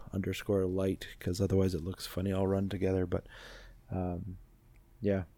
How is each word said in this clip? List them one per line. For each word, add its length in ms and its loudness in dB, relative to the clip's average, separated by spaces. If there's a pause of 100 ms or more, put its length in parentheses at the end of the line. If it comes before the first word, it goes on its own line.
(140)
underscore 520 0
light, 420 0 (120)
'cause 220 -2
otherwise 320 6
it 100 -2
looks 220 -8
funny 260 -2
all 140 2
run 240 2
together. 380 2
But, 180 -2 (640)
um, 480 -4 (640)
yeah, 220 2 (140)